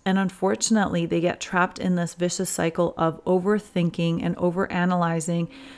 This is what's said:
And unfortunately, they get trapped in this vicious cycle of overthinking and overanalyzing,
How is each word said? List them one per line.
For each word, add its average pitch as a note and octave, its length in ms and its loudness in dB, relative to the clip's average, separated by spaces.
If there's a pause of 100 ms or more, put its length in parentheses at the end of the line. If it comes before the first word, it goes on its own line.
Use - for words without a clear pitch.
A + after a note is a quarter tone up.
And F#3+ 140 2
unfortunately, F#3+ 880 0
they E3+ 160 0
get E3+ 180 0
trapped F#3 400 0
in F3+ 160 2
this E3+ 180 -2
vicious F3 360 -2
cycle E3+ 480 0
of D#3+ 260 0
overthinking F3 1000 0
and E3+ 140 0
overanalyzing, F3 1120 0 (300)